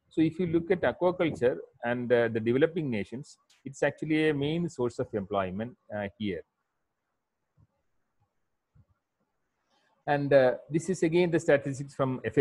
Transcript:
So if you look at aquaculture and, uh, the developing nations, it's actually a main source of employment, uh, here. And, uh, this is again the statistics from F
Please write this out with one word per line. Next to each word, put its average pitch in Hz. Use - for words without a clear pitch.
So -
if 160
you 185
look 165
at 175
aquaculture 151
and, 120
uh, 117
the 113
developing 143
nations, 117
it's 135
actually 156
a 151
main 151
source 123
of 131
employment, 98
uh, 101
here. 95
And, 143
uh, 131
this 156
is 185
again 175
the 160
statistics 139
from 131
F 113